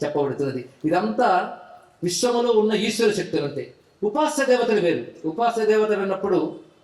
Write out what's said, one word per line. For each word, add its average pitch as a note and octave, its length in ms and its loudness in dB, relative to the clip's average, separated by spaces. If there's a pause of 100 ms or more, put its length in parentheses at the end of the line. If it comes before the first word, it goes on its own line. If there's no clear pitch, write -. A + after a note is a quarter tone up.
చెప్పబడుతున్నది. C3+ 640 -4 (160)
ఇదంతా G3 720 0 (440)
విశ్వములో A#3+ 480 0
ఉన్న G#3+ 220 4
ఈశ్వర G#3+ 400 2
శక్తులు D#3+ 300 -4
అంతే. C3 320 -8 (300)
ఉపాస్య C#4 400 0
దేవతలు A3+ 360 2
వేరు. D#3+ 480 -2
ఉపాస్య A3+ 380 0
దేవతలు G#3+ 360 2
అన్నప్పుడు F#3+ 540 -2 (280)